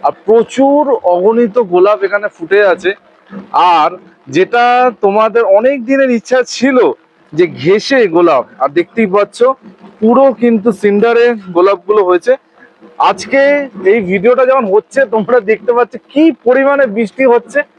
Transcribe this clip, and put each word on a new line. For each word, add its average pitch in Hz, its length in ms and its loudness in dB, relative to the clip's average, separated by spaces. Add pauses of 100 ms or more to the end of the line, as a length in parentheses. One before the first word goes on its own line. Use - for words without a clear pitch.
আর 143 100 -2 (120)
প্রচুর 262 680 0
অগণিত 202 640 0
গোলাপ 190 440 0
এখানে 202 260 -4
ফুটে 190 380 -2
আছে। 180 280 -2 (580)
আর 165 380 2 (380)
যেটা 240 640 0 (100)
তোমাদের 214 440 0
অনেক 226 400 0
দিনের 269 260 0
ইচ্ছা 247 360 -2
ছিল 262 320 -2 (540)
যে 165 140 0
ঘেষে 202 600 -2
গোলাপ, 165 380 2 (140)
আর 135 100 -2
দেখতেই 175 380 -4
পাচ্ছ 202 360 -2 (580)
পুরো 247 320 2
কিন্তু 226 400 0
সিন্ডারে 233 600 0 (160)
গোলাপগুলো 190 540 0
হয়েছে। 180 320 0 (640)
আজকে 269 680 0 (160)
এই 214 160 2
ভিডিওটা 208 460 0
যখন 262 180 0
হচ্ছে 214 420 -2
তোমরা 226 340 0
দেখতে 208 320 -4
পাচ্ছ 240 240 -2 (120)
কি 311 240 2
পরিমাণে 269 540 0
বৃষ্টি 220 380 -4
হচ্ছে 240 380 0 (160)